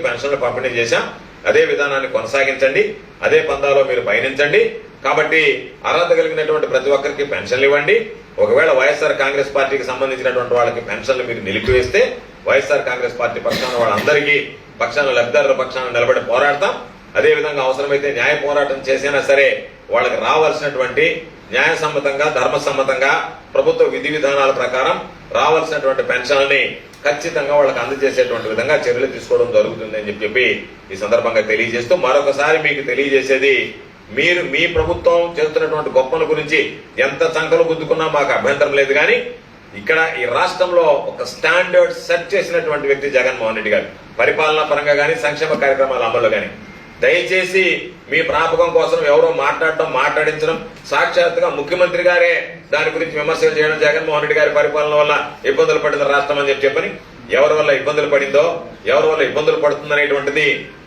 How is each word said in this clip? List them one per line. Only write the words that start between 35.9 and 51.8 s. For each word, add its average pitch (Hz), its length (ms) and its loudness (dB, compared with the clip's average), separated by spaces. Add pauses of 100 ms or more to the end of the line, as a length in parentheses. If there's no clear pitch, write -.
గొప్పల 160 340 0
గురించి 151 300 0 (460)
ఎంత 143 160 -4 (140)
సంకలు - 340 2
గుద్దుకున్నా 160 360 -2 (100)
మాకు 135 200 0
అభ్యంతరం 143 440 0
లేదు, 135 200 2
కానీ 165 160 2 (640)
ఇక్కడ 160 180 0 (220)
ఈ 123 40 -2 (120)
రాష్ట్రంలో 175 500 2 (240)
ఒక - 220 -8
స్టాండర్డ్ 180 640 2 (120)
సెట్ 170 280 -2
చేసినటువంటి 156 580 -2
వ్యక్తి 135 260 -2
జగన్మోహన్ 120 420 -2
రెడ్డి 104 140 0
గారు, - 140 0 (320)
పరిపాలనా 151 520 2
పరంగా 143 300 2
కానీ, 156 140 0 (100)
సంక్షేమ 147 380 -2
కార్యక్రమాల 131 460 2
అమల్లో 117 260 2
కానీ. 95 140 -4 (520)
దయచేసి 180 600 2 (460)
మీ - 100 0 (100)
ప్రాపకం 165 380 2 (100)
కోసం 160 220 2 (100)
ఎవరో 160 180 6 (140)
మాట్లాడటం, 156 460 0 (120)
మాట్లాడించడం, 156 560 0 (340)
సాక్షాత్తుగా 170 580 2 (100)
ముఖ్యమంత్రి 175 500 0